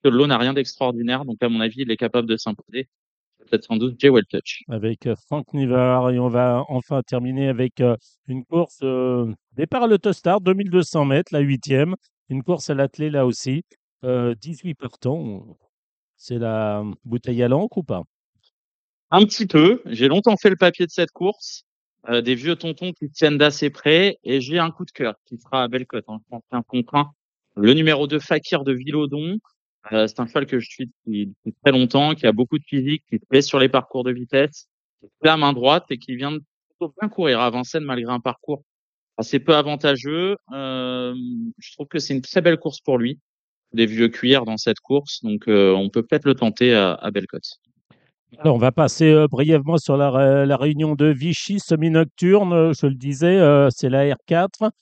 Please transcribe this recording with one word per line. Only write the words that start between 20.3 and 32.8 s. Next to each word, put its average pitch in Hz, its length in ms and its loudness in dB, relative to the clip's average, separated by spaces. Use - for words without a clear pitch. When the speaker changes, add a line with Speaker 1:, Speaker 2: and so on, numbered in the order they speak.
Speaker 1:
fait 202 140 4
le 190 60 0
papier 175 280 2
de 170 60 -8
cette 170 220 -2
course. - 520 -6
Euh, 120 100 0
des 120 140 -2
vieux 147 220 -4
tontons 170 360 -8
qui 147 180 -12
tiennent 147 280 2
d'assez 147 320 2
près. 165 520 2
Et 131 200 -2
j'ai 147 160 -4
un 165 120 0
coup 185 140 -14
de - 60 -18
cœur 113 240 -6
qui 120 140 -16
sera 131 240 -4
à 123 60 -2
Bellecote, 123 400 -8
hein. 110 120 -12
Je - 80 -20
pense 117 140 -16
que - 80 -20
c'est 127 80 -6
un 120 40 -6
contre 123 320 -6
un. 147 160 0
Le 104 160 6
numéro 151 340 2
deux, 147 140 -2
Fakir 151 440 -2
de 135 100 0
Villaudon. 147 640 -4
Euh, 110 140 2
c'est 107 140 -8
un 120 60 -4
cheval 139 180 -4
que 135 160 -4
je 113 80 -12
suis - 180 -10
depuis, 104 420 -8
depuis - 260 -14
très 143 80 6
longtemps, 139 420 2
qui 147 120 -2
a 110 60 4
beaucoup 123 260 -2
de 143 60 -8
physique, 143 440 -4